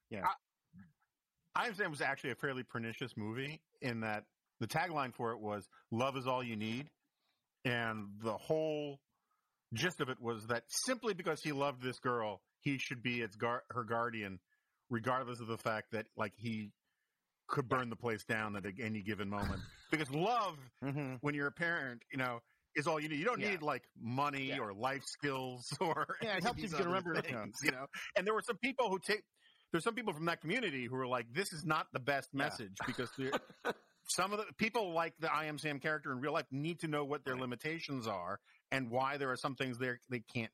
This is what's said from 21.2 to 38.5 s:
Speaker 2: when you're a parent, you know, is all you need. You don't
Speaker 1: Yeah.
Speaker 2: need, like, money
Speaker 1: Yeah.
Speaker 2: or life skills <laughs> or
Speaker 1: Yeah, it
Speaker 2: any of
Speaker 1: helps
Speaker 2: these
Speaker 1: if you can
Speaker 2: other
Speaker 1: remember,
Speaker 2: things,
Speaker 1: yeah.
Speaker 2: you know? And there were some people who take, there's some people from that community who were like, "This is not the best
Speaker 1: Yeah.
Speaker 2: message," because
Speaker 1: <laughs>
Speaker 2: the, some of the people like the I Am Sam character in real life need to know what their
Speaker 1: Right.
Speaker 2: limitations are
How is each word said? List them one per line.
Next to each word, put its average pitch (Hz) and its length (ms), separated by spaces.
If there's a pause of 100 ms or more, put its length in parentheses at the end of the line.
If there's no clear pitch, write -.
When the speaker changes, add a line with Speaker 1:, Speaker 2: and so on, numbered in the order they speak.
Speaker 2:
when 143 140
you're 143 120
a 143 60
parent, 156 580
you 139 80
know, 123 240 (320)
is 156 140
all 156 100
you 151 100
need. 147 120
You 180 60
don't 240 140
Speaker 1:
Yeah. 208 100
Speaker 2:
need, 175 120
like, 143 220 (120)
money 135 520
Speaker 1:
Yeah. 135 100
Speaker 2:
or 107 160
life 131 300
skills 131 720
<laughs> - 40
or 156 400
Speaker 1:
Yeah, 226 100
it - 0
Speaker 2:
any 190 80
of 170 40
Speaker 1:
helps 214 180
Speaker 2:
these 190 120
Speaker 1:
if 156 80
you 196 40
can 175 120
Speaker 2:
other 175 140
Speaker 1:
remember, 165 120
Speaker 2:
things, 110 400
Speaker 1:
yeah. 147 40
Speaker 2:
you 139 100
know? 135 100 (300)
And 185 100
there 214 80
were 208 80
some 226 160
people 254 320
who 190 80
take, 202 240 (480)
there's 165 140
some 233 100
people 214 180
from 151 120
that 165 160
community 156 460
who 127 100
were 131 100
like, 120 260
"This 190 200
is 160 120
not 160 280
the 135 80
best 135 320
Speaker 1:
Yeah. 135 60
Speaker 2:
message," 107 360 (100)
because 123 280
Speaker 1:
<laughs> - 40
Speaker 2:
the, 135 240 (680)
some 190 240
of 208 60
the 196 160
people 214 380
like 165 280
the 156 120
I 151 120
Am 151 140
Sam 147 200
character 151 320
in 127 100
real 143 120
life 156 180
need 151 300
to 165 80
know 147 160
what 143 200
their 131 100
Speaker 1:
Right. 127 80
Speaker 2:
limitations 131 640
are 95 320 (320)